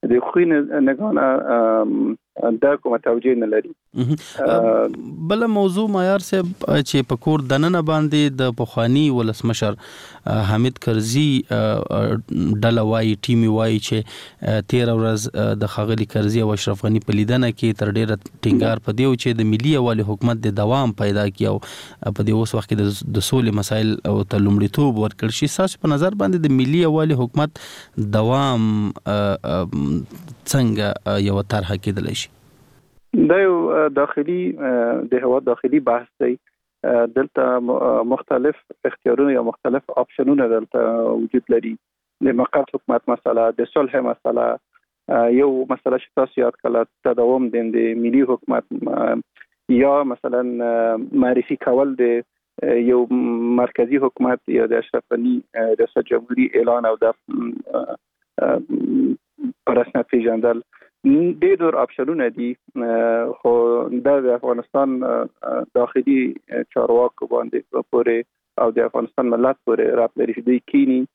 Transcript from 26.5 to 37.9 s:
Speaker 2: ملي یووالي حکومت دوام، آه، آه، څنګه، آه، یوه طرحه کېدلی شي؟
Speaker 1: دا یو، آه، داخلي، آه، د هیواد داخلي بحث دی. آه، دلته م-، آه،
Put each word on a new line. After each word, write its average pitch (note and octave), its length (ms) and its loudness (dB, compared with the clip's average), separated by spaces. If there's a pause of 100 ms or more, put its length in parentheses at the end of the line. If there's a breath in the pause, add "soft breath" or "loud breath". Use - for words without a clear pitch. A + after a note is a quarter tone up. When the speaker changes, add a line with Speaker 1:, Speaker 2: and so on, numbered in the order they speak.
Speaker 2:
ملي C3+ 300 4
یووالي D#3 320 2
حکومت C3+ 360 0 (480 loud breath)
دوام، A2 960 0 (140)
آه، G2+ 380 -2
آه، E2+ 240 -2 (800)
څنګه، G#2+ 480 0 (120)
آه، G2+ 120 0
یوه G2 240 0
طرحه G2+ 340 -4
کېدلی F#2+ 380 -4
شي؟ - 140 -8 (880)
Speaker 1:
دا E3+ 260 4
یو، E3+ 320 0
آه، D#3 160 0
داخلي، D3 720 -4
آه، B2 420 -2 (100)
د - 20 0
هیواد B2+ 300 0
داخلي B2+ 360 0
بحث A#2+ 260 -2 (140)
دی. B2 180 -2 (460)
آه، A#2+ 200 2 (120)
دلته C3 420 0
م-، A#2+ 120 -4
آه، B2 320 0